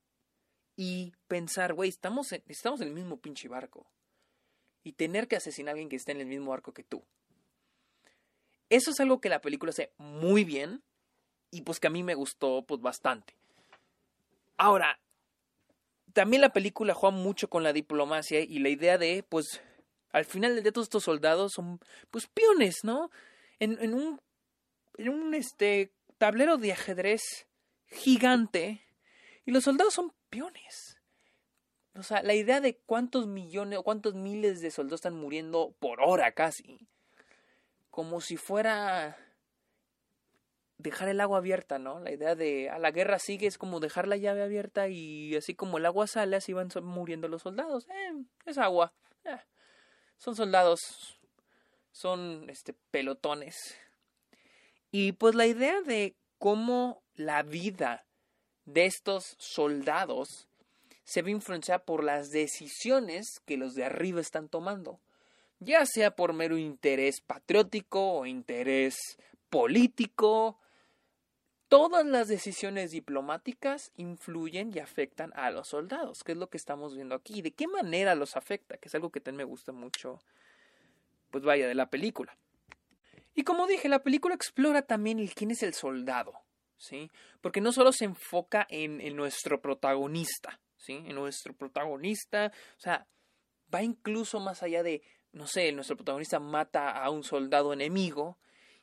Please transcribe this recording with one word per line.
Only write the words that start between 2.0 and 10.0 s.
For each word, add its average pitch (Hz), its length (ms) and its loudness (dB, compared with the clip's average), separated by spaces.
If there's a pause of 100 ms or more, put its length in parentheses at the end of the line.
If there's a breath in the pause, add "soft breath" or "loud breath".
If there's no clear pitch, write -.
en, - 140 -10
estamos 240 340 -4
en 156 80 -4
el 147 60 -8
mismo 170 240 -10
pinche 139 300 -14
barco", - 420 -14 (920)
y 156 80 -14
tener 180 340 -2
que 233 80 0
asesinar 147 360 -4
a - 20 -4
alguien 151 160 -8
que 131 80 -6
esté 143 160 -8
en 143 80 -8
el 135 60 -8
mismo 135 260 -6
barco 131 200 -10
que - 120 -20
tú. - 180 -12 (1700)
Eso 262 220 6
es 277 80 0
algo 262 200 4
que 202 80 -2
la 160 120 0
película 147 300 -4
hace 156 280 -6
muy 165 460 2